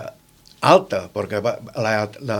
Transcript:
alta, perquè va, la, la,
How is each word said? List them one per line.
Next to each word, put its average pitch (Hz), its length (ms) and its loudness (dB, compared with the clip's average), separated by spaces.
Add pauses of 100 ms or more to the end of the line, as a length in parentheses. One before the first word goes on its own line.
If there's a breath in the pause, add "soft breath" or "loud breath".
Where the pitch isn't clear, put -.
(600)
alta, 143 420 4 (100)
perquè 104 300 -2
va, 117 120 0 (200)
la, 110 180 0 (280)
la, 117 180 -4